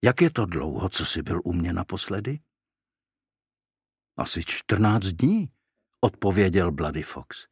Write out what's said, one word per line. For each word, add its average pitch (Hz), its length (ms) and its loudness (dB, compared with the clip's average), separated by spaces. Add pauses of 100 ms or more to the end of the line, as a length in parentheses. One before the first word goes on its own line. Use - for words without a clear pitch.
„Jak 127 180 4
je 170 80 6
to 120 160 0
dlouho, 82 440 -4
co - 160 -2
jsi 80 180 -2
byl 85 200 -2
u 87 100 -4
mě 85 200 0
naposledy?“ 98 640 -4 (1800)
„Asi - 280 -2
čtrnáct 107 640 2
dní,“ 147 420 2 (520)
odpověděl 95 720 2
Bloody 73 320 -4
Fox. - 480 -14